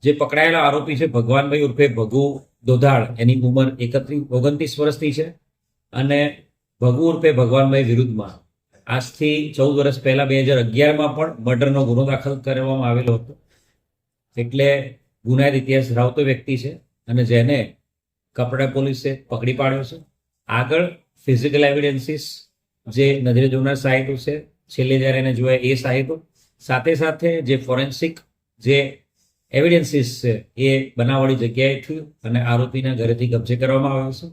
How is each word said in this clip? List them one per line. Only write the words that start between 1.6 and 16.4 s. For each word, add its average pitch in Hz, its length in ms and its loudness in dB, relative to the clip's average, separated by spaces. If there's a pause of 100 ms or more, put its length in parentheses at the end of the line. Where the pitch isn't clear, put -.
ઉર્ફે 135 240 2
ભગુ 113 320 0 (380)
દોધાળ, 127 420 4 (120)
એની 123 260 4
ઉંમર 127 260 2 (100)
એકત્રીસ, 135 520 -4
ઓગણત્રીસ 139 460 -2
વર્ષની 147 380 -2
છે 151 120 -4 (680)
અને 139 260 0 (640)
ભગુ 123 240 2
ઉર્ફે 165 280 4
ભગવાનભાઈ 131 560 2
વિરુદ્ધમાં 117 440 0 (540)
આજથી 147 500 -2 (140)
ચૌદ 139 240 0
વર્ષ 139 260 0
પહેલા 135 280 0
બે 135 100 2
હજાર 135 200 2
અગિયારમાં 143 540 2
પણ 156 260 -4
મર્ડરનો 127 460 0
ગુનો 120 200 2
દાખલ 135 360 -4
કરવામાં 131 480 -2
આવેલો 123 260 0
હતો. 117 180 -8 (1040)
એટલે 127 320 0 (560)
ગુનાહિત 135 300 2
ઇતિહાસ 131 340 0
ધરાવતો 123 340 0
વ્યક્તિ 135 340 -2